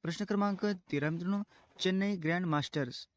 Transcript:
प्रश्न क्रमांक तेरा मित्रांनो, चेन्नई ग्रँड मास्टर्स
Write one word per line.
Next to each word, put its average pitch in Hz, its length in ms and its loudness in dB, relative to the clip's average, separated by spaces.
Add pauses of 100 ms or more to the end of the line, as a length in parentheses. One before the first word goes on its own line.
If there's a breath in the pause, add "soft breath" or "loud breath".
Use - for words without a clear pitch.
प्रश्न 170 220 -4
क्रमांक 202 400 2
तेरा 156 440 0
मित्रांनो, 180 340 -2 (360 soft breath)
चेन्नई 190 360 2
ग्रँड 175 300 0
मास्टर्स 147 720 -2